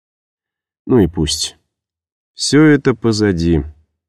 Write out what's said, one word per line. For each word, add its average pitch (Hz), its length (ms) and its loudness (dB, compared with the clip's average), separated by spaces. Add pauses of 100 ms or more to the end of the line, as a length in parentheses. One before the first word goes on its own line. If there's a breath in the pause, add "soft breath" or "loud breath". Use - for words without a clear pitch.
(840)
Ну 127 140 2
и 92 80 2
пусть. - 500 -6 (760)
Все - 300 0
это 139 300 2
позади. 92 720 -2 (460)